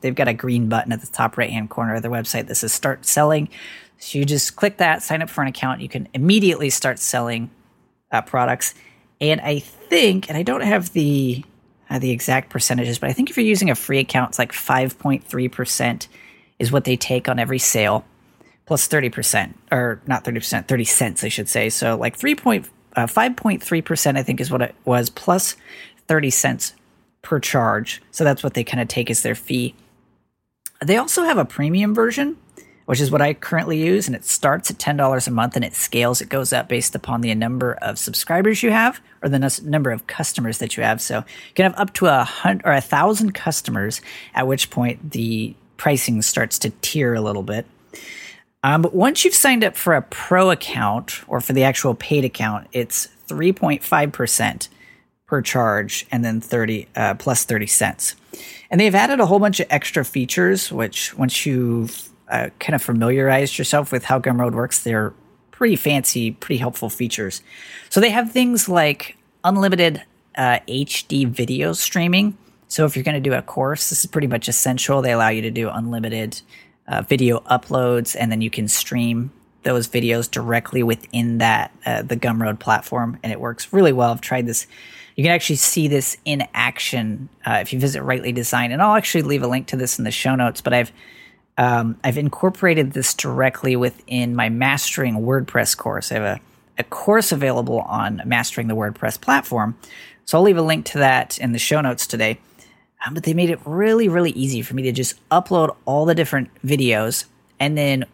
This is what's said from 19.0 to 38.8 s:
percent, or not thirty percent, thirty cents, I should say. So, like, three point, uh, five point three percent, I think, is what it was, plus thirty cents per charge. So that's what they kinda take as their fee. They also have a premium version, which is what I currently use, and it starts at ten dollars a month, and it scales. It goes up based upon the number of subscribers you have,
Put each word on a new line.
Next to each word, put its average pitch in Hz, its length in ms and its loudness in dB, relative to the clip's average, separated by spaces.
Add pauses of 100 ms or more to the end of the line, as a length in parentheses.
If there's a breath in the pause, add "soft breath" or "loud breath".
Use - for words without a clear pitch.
percent, - 460 -2 (140)
or 120 380 0
not 123 160 -2
thirty 120 160 -4
percent, 110 260 -4
thirty 120 180 0
cents, 110 380 0
I - 60 -2
should 110 200 -6
say. 110 220 0
So, 113 260 0
like, 117 200 -4
three 285 180 0
point, 233 340 0 (280)
uh, 117 100 0
five 247 300 2
point - 260 0
three 165 180 -2
percent, 151 380 0
I 135 60 -2
think, - 160 -2
is 131 100 -4
what 127 120 0
it - 120 -4 (100)
was, 123 240 2
plus - 480 0 (520 loud breath)
thirty 151 220 2
cents - 440 -2 (480)
per 151 160 -2
charge. 113 720 -2
So - 140 -2
that's 139 180 2
what - 120 -4
they 120 100 -2
kinda 123 200 -4
take 117 260 -4
as 113 120 0
their 117 140 -2
fee. 123 400 -6 (1080)
They 185 120 4
also 320 260 0
have 320 160 2
a 143 80 4
premium 185 480 0
version, 240 420 0 (480 loud breath)
which 127 160 0
is 139 100 2
what 147 120 4
I 151 100 2
currently 160 500 -2
use, 185 240 2
and 247 80 -2
it - 120 -10
starts - 440 0
at - 80 -8
ten 147 200 -2
dollars 131 280 2
a 135 40 -4
month, 120 260 0
and 120 80 -2
it - 100 -10
scales. 120 460 0
It - 80 -10
goes 135 240 -2
up 123 160 -2
based 120 260 -2
upon 120 280 -4
the 113 120 0
number 120 400 -2
of - 240 -6
subscribers 196 640 0
you 226 100 4
have, 226 280 2 (220 soft breath)